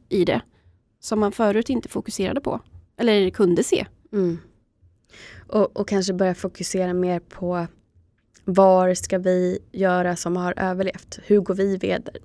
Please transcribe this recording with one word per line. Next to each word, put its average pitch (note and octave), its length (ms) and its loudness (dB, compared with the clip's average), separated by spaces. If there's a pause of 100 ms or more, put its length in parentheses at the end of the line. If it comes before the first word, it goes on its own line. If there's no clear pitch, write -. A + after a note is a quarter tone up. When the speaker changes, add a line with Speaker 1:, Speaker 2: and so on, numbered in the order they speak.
Speaker 1:
i F#3 160 2
det - 160 0 (600)
som G#3+ 200 -2
man G3+ 120 2
förut A3 380 0
inte A#3 180 -4
fokuserade G#3+ 520 -4
på. - 200 -6 (380)
Eller G#3 320 4
kunde F3+ 320 2
se. - 240 0 (260)
Speaker 2:
Mm. F3 260 -2 (1120)
Och, - 320 0
och G3+ 80 -4
kanske G3 240 0
börja F#3 220 0
fokusera F3+ 600 -4
mer F3+ 260 0
på F3 460 -6 (760)
var F#3 500 6
ska - 240 -2
vi F3+ 400 0 (140)
göra F3+ 440 0
som F3 200 -4
har F3+ 200 -4
överlevt? F#3 720 -6
Hur G#3 140 4
går F#3 140 -2
vi G3 220 0
ved-, F#3 320 -4 (160)